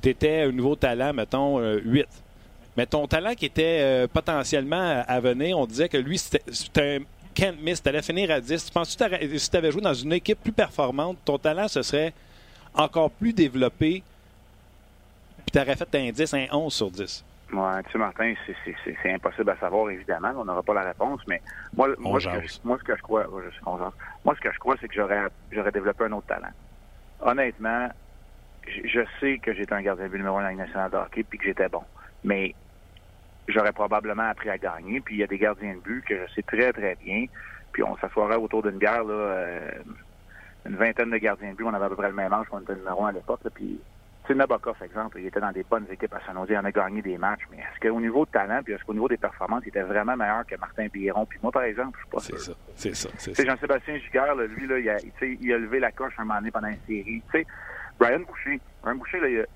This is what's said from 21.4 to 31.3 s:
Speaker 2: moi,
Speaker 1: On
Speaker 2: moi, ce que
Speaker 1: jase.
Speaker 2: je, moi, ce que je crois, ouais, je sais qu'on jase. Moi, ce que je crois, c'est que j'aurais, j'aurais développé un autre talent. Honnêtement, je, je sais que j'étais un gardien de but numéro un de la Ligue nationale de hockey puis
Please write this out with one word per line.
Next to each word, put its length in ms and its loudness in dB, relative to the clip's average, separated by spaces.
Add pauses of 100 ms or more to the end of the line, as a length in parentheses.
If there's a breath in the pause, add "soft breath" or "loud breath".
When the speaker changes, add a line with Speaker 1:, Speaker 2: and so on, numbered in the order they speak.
Speaker 2:
moi, 240 4
Speaker 1:
On 120 -4
Speaker 2:
moi, 100 4
ce 80 -2
que 140 -2
Speaker 1:
jase. 200 -10
Speaker 2:
je, 60 -8
moi, 100 0
ce 60 -10
que 140 0
je 40 -12
crois, 280 0
ouais, 200 -10
je 60 -16
sais 80 -18
qu'on 140 -4
jase. 160 -6 (320 loud breath)
Moi, 100 6
ce 60 -12
que 120 0
je 60 -8
crois, 220 2
c'est 60 -10
que 80 -10
j'aurais, 320 2 (240)
j'aurais 200 0
développé 340 0
un 60 -2
autre 160 -6
talent. 240 -4 (720)
Honnêtement, 680 2 (760)
je, 200 -8
je 120 2 (200)
sais 200 0
que 140 -2
j'étais 200 -2
un 80 0
gardien 240 0
de 40 -6
but 80 -6
numéro 200 0
un 20 2
de 60 0
la 60 0
Ligue 80 -8
nationale 320 -4
de 60 0
hockey 260 -2
puis 160 -8